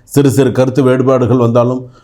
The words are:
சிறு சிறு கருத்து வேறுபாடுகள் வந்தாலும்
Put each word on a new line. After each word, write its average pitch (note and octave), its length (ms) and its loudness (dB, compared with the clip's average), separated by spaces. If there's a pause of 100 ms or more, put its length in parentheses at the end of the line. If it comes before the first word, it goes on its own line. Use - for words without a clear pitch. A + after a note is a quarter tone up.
சிறு C#3 280 0
சிறு B2 200 0
கருத்து B2+ 320 0
வேறுபாடுகள் B2+ 540 0
வந்தாலும் B2 520 -2 (140)